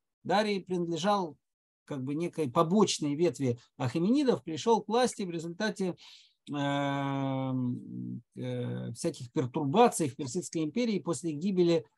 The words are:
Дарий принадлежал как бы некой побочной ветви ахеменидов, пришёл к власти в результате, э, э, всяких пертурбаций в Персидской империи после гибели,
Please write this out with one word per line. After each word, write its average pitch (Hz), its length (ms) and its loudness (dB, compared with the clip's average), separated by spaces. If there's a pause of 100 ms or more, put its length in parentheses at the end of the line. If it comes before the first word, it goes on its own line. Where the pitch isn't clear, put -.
(220)
Дарий 196 420 0
принадлежал 175 720 0 (480)
как 135 180 -8
бы 143 120 -4
некой 160 360 -2
побочной 165 680 4
ветви 139 420 2 (180)
ахеменидов, 190 680 2
пришёл 190 380 0
к - 80 -10
власти 226 360 0
в 180 60 -4
результате, 170 640 -4 (560)
э, 139 1000 -2 (840)
э, 123 560 -6
всяких 143 380 -6
пертурбаций 156 800 2
в - 80 -8
Персидской 160 480 -4
империи 208 360 0
после 165 320 -4
гибели, 170 520 2 (140)